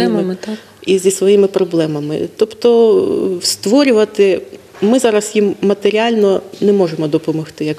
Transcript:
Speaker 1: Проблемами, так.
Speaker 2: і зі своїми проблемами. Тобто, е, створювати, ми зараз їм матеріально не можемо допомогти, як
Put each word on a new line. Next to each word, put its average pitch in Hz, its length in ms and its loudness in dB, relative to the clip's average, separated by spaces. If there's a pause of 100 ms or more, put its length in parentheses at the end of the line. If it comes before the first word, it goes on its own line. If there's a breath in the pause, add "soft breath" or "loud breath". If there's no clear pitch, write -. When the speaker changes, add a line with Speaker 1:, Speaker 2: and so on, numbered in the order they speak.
Speaker 1:
Проблемами, 196 280 -2 (100)
так. 214 80 -8 (320)
Speaker 2:
і 190 120 2
зі 185 120 2
своїми 196 360 2
проблемами. 165 920 -2
Тобто, 226 600 2 (440)
е, - 40 -6
створювати, 214 960 0 (400)
ми 233 180 2
зараз 208 360 0
їм 202 280 0
матеріально 202 800 0 (200)
не 202 120 2
можемо 160 360 0
допомогти, 156 560 -4
як 151 140 -4